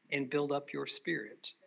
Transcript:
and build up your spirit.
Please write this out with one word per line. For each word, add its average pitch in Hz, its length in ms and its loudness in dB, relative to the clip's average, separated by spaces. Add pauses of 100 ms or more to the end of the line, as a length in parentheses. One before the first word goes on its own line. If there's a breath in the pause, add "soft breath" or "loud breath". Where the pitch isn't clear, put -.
(120)
and 139 180 2
build 147 220 4
up 143 220 0
your 139 120 -2
spirit. - 680 -4 (140)